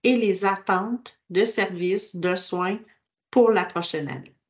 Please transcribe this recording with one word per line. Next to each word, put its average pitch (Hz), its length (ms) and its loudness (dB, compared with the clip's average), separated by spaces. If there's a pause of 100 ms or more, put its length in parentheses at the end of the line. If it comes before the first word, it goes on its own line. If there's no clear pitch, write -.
et 247 120 4
les 202 300 0
attentes 196 720 -2 (100)
de 185 160 2
services, 185 680 -4
de 180 200 0
soins 185 440 -4 (500)
pour 233 220 6
la 180 140 2
prochaine 156 440 -6
année. - 260 -12 (140)